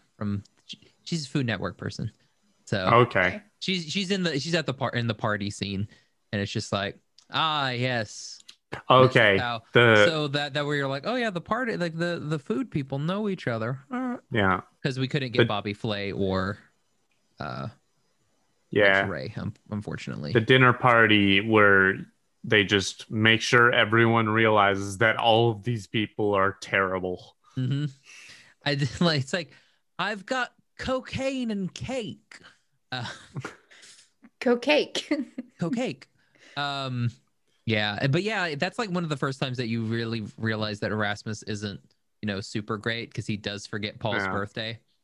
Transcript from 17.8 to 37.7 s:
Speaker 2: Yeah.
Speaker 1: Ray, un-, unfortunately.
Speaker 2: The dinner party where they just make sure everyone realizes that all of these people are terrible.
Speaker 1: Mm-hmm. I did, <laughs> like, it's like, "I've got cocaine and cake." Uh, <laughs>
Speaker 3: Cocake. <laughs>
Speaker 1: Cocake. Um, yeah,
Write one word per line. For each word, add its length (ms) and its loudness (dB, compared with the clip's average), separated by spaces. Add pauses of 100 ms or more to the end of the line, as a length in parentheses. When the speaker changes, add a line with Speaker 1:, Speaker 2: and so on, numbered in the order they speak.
Speaker 2:
Yeah. 380 4
Speaker 1:
Ray, 280 -8
un-, 180 -8 (160)
unfortunately. 640 -8
Speaker 2:
The 80 6
dinner 320 6
party 680 6
where 540 6 (480)
they 220 4
just 460 -2
make 300 4
sure 320 6
everyone 560 4
realizes 720 2
that 180 2
all 360 4
of 100 -8
these 240 -6
people 480 -2
are 260 2
terrible. 760 -2 (200)
Speaker 1:
Mm-hmm. 300 -2 (800)
I 100 0
did, 160 -2
<laughs> 100 -8
like, 200 2
it's 120 -6
like, 200 -6 (480)
"I've 260 -6
got 260 -4 (260)
cocaine 760 -4
and 200 -4
cake." 680 -10 (520)
Uh, 120 -8 (300)
<laughs> 1080 -18
Speaker 3:
Cocake. 680 0 (280)
<laughs> 220 -16
Speaker 1:
Cocake. 440 -4 (520)
Um, 540 -4 (540)
yeah, 420 0